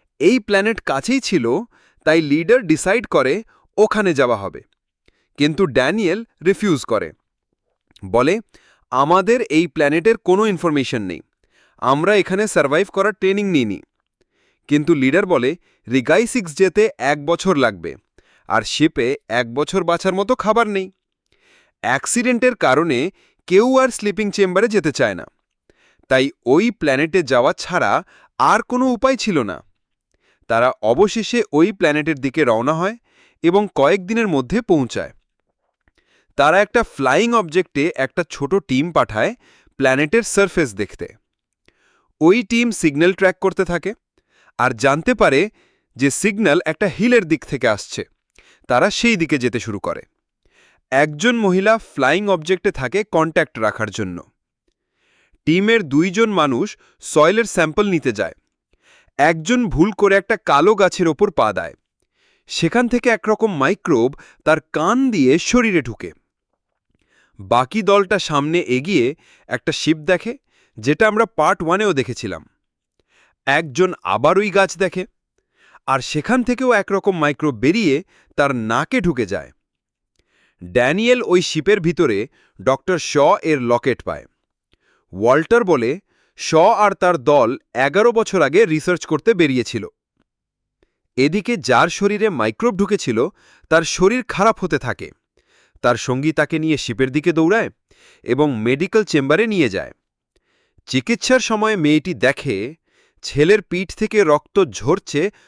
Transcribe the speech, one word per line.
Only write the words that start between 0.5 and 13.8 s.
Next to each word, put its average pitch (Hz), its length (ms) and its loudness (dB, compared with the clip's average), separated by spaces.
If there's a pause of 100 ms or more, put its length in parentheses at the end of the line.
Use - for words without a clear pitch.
কাছেই 156 400 -4
ছিল, 135 380 -2 (460)
তাই 160 180 2
লিডার 170 440 0
ডিসাইড 190 400 -2
করে 151 360 0 (360)
ওখানে 208 360 2
যাওয়া 123 220 2
হবে, 92 260 -12 (760)
কিন্তু 151 280 0
ড্যানিয়েল 165 580 -2 (220)
রিফিউজ 190 380 0
করে, 92 280 -4 (920)
বলে, 131 360 0 (500)
"আমাদের 180 520 2
এই 160 240 0
প্ল্যানেটের 160 500 0
কোনো 196 300 2
ইনফরমেশন 147 560 -2
নেই, 90 180 -10 (580)
আমরা 156 380 2
এখানে 190 300 0
সারভাইভ 156 420 0
করার 196 240 -2
ট্রেনিং 196 380 -2
নিইনি।" 117 320 -2 (840)